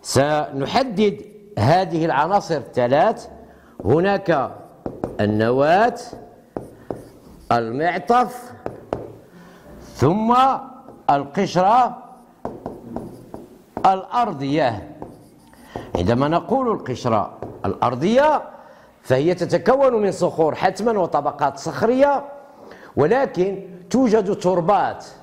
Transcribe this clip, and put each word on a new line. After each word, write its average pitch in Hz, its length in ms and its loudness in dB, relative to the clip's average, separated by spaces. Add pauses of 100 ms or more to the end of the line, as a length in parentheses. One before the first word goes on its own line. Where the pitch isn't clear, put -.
سنحدد 151 1160 0 (380)
هذه 165 460 2
العناصر 160 520 0
الثلاث، 131 720 0 (560)
هناك 165 680 2 (720)
النواة، 131 720 2 (1600)
المعطف، 170 1000 -2 (1400)
ثم 220 420 2 (760)
القشرة 185 840 2 (1900)
الأرضية. 151 1000 -2 (1080)
عندما 117 320 2
نقول 220 420 0
القشرة 120 680 -2 (260)
الأرضية 185 760 0 (600)
فهي 147 320 2
تتكون 220 680 2
من 190 100 0
صخور 151 420 0
حتما 202 440 0
وطبقات 147 600 -2
صخرية، 254 680 2 (720)
ولكن 190 720 0 (220)
توجد 214 460 2
تربات 175 680 0 (160)